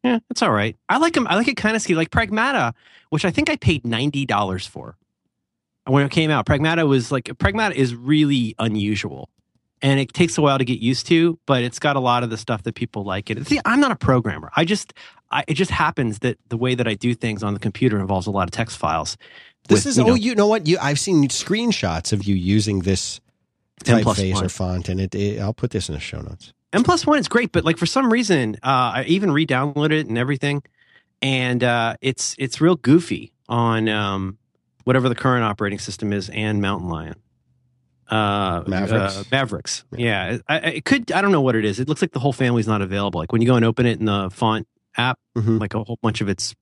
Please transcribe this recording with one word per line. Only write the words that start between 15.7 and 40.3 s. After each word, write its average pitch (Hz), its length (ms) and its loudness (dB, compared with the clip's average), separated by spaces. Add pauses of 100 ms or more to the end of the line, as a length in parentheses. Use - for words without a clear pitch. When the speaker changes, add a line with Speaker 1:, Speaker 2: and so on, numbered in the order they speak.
Speaker 1:
that 123 200 -2 (100)
the 117 80 -4
way 127 160 0
that 120 140 0
I 107 80 -2
do 120 180 0
things 110 300 -4
on 101 100 -2
the 98 60 -4
computer 107 400 0
involves 95 260 0
a 104 60 -4
lot 95 160 0
of 87 40 -8
text - 280 -6
files. 78 380 -2 (500)
Speaker 2:
This - 180 4
Speaker 1:
with, 285 60 0
Speaker 2:
is, 226 80 2
Speaker 1:
you - 40 4
know 226 100 6
Speaker 2:
oh, - 20 6
you 233 180 0
know 208 140 4
what? 214 180 2
You, 170 160 4
I've 143 180 0
seen 156 280 4
screenshots 175 840 -2
of 101 120 0
you 101 100 2
using 98 460 2
this 92 420 -2 (600)
typeface 120 100 4
or 117 40 6
Speaker 1:
M 107 60 2
plus 95 380 0
one. 92 80 -2
Speaker 2:
font, 90 400 -4
and 92 100 -2
it, 95 140 -2
it, 101 260 -2
I'll 104 140 -2
put - 160 -4
this 95 200 -4
in 78 40 -6
the 73 80 -8
show - 200 -10
notes. - 320 -16 (200)
Speaker 1:
M 220 100 4
plus 349 220 4
one 302 140 4
is 165 80 -2
great, 233 240 0
but, 165 120 0
like, 165 140 0
for 175 80 -2
some 262 260 2
reason, 170 520 2
uh, - 20 -8 (300)
I 127 120 -2
even 190 240 2
re-downloaded 143 680 0
it 151 80 -6
and 113 100 -4
everything, 143 460 -2 (580)
and, 127 420 0
uh, 117 380 0
it's, - 380 -4
it's 135 200 -6
real 170 180 4
goofy 151 540 2 (160)
on, 113 420 0
um, 98 500 -2 (460)
whatever 131 220 4
the 120 80 2
current 123 280 2
operating 101 340 -2
system 101 360 -6
is 101 180 -4
and 107 320 -2
Mountain 92 260 -2
Lion. 80 260 -8 (960)
Uh, 101 580 -2
Speaker 2:
Mavericks? 98 500 0
Speaker 1:
uh, 101 140 -10
Mavericks. 120 520 -4 (120)
Speaker 2:
Yeah. 104 360 -2